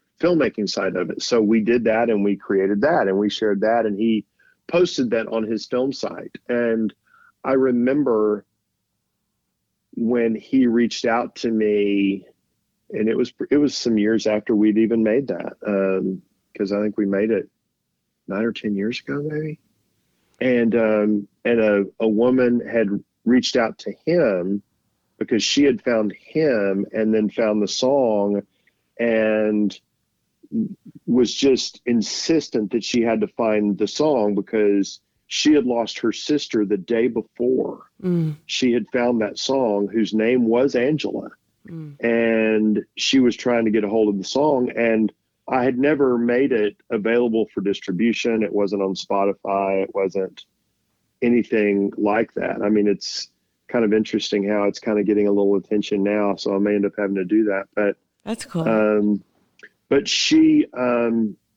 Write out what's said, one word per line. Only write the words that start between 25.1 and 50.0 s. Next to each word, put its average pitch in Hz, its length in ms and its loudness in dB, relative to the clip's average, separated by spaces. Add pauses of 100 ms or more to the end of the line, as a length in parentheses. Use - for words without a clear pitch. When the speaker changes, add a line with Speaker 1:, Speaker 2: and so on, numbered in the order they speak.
Speaker 1:
because 107 240 -2
she - 200 0
had 131 200 2
found 107 300 0
him 107 800 0
and 110 220 0
then 107 160 2
found 107 320 0
the 98 60 0
song 107 720 0 (560)
and 107 800 0 (1300)
was 120 280 2
just - 520 0
insistent 120 840 -2
that 113 120 -2
she 123 180 0
had 113 180 0
to 104 80 -2
find 104 500 0
the 104 100 0
song 123 460 0
because 101 680 0 (260)
she - 260 2
had 143 120 4
lost 117 340 -2
her 113 140 0
sister 131 520 -2
the 101 120 0
day 117 320 0
before 120 840 -4 (120)
Speaker 2:
Mm. 165 340 -2 (100)
Speaker 1:
she - 260 0
had 117 200 0
found 120 300 0
that 104 160 -6
song, 110 500 0
whose 101 240 -2
name 117 320 2
was 123 300 2
Angela. 127 560 -2 (360)
Speaker 2:
Mm. 156 340 -14
Speaker 1:
And 110 840 0 (120)
she - 240 0
was 120 140 4
trying 117 300 0
to 110 60 0
get 107 140 2
a 101 40 -4
hold 107 220 2
of 101 80 -2
the 92 60 -6
song, 135 520 0
and 113 340 2 (380)
I 123 160 0
had 127 140 0
never 139 400 2
made 123 340 2
it 107 240 0 (140)
available 113 640 0
for - 80 -4
distribution. 110 800 0
It 104 100 -2
wasn't 101 300 0
on 95 120 -2
Spotify. 98 880 -2
It - 100 -10
wasn't 95 500 -4 (800)